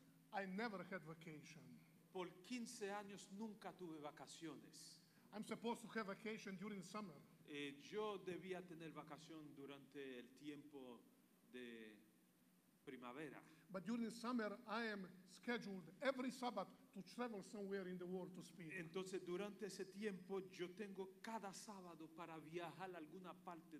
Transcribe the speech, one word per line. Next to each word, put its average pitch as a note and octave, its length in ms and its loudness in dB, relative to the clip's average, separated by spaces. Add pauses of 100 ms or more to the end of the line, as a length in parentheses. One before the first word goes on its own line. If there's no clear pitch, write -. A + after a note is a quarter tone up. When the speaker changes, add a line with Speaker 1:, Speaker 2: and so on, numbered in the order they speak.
(340)
Speaker 1:
I G3 120 6
never G3 320 4 (120)
had F#3 140 0
vacation. D#3 560 -8 (560)
Speaker 2:
Por F3+ 140 2 (160)
quince A3+ 480 2
años G3+ 400 -2
nunca G3 400 0
tuve D#3+ 260 -2
vacaciones. C#3+ 1000 -6 (320)
Speaker 1:
I'm G#3+ 100 2
supposed A3 380 4
to G3+ 80 -6 (100)
have G#3 80 4
vacation G3+ 500 0
during G3+ 240 0
summer. G3+ 320 -2 (360)
Speaker 2:
Eh, C#3+ 260 0 (160)
yo G#3 280 4
debía F3+ 460 0
tener D#3+ 280 -4
vacación D3+ 600 -6
durante C#3 680 -4
el A#2+ 100 -8 (100)
tiempo C#3+ 640 -6 (500)
de A#2 420 -6 (920)
primavera. B2 560 -4 (280)
Speaker 1:
But F#3 140 0
during A3+ 280 6
summer, A3 540 6
I A3 280 6
am F#3+ 160 0 (200)
scheduled G3 540 2 (180)
every B3+ 300 8
Sabbath G#3+ 380 4 (240)
to G3 100 -4 (100)
travel A3+ 380 2
somewhere G3 380 2
in F3+ 80 0
the F3+ 80 -2
world F3+ 320 0
to E3+ 60 -4
speak. D#3+ 360 -6
Speaker 2:
Entonces, F#3 460 2
durante G3+ 400 2
ese F#3+ 180 0
tiempo, F#3+ 560 2 (140)
yo F3 160 2
tengo F#3+ 400 -2 (120)
cada G3 320 0
sábado F3 600 -6
para E3 240 -4
viajar E3 560 -2
a - 20 0
alguna E3 360 -4 (100)
parte D#3+ 360 -6